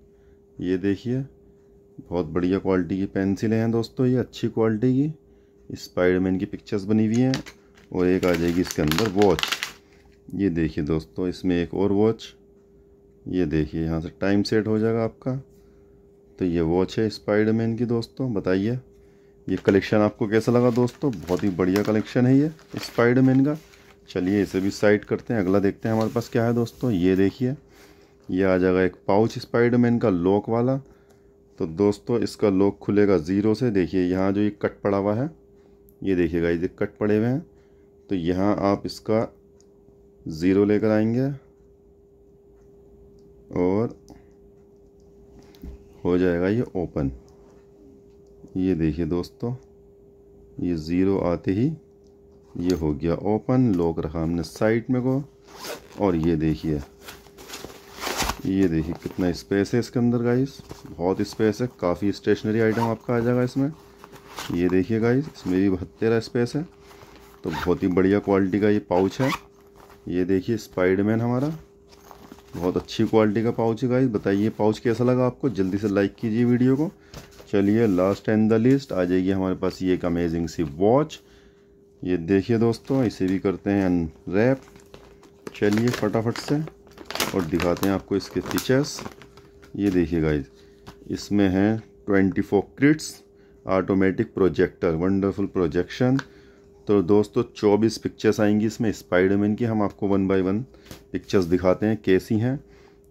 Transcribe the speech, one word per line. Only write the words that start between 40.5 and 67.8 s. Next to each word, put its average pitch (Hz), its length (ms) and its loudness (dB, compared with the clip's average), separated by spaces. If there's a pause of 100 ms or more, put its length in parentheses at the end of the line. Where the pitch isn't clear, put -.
लेकर 104 260 0
आएंगे 113 360 0 (2250)
और 95 420 0 (2000)
हो 90 140 2
जाएगा 90 300 0
ये 113 160 0 (120)
ओपन। 78 340 -4 (1500)
ये 92 180 0
देखिए 80 320 -2
दोस्तों, 87 480 -6 (1080)
ये 90 160 -2
ज़ीरो 90 460 0
आते 85 300 -2
ही 110 140 0 (880)
ये 90 200 -2
हो 78 200 -2
गया 82 200 -2
ओपन, 110 600 0
लॉक 85 260 -2
रखा 80 220 -6
हमने 82 200 -2
साइड 113 480 -2
में 127 120 0
को। 131 200 -2 (800)
और 95 160 2
ये 82 200 2
देखिए, 78 440 -2 (1700)
ये 95 220 2
देखिए 80 260 0
कितना - 380 -2
स्पेस 98 420 -2
है 120 60 2
इसके - 180 -6
अंदर 120 240 0
गाइस, 123 360 -2 (300)
बहुत 95 360 -2
स्पेस 107 360 0
है, 123 80 -2 (120)
काफ़ी 90 320 0
स्टेशनरी 107 480 -2
आइटम 110 220 2
आपका 113 340 -4
आ 117 40 0
जाएगा 123 220 0
इसमें। 135 280 -2 (800)
ये 87 160 2
देखिए 92 320 0
गाइस, 123 260 2
इसमें 92 300 -4
भी 98 140 2
बहुत 90 200 -4 (100)
तेरा 113 200 2
स्पेस 120 360 -4
है। 160 100 -6 (800)
तो 90 60 -4
बहुत 82 320 -2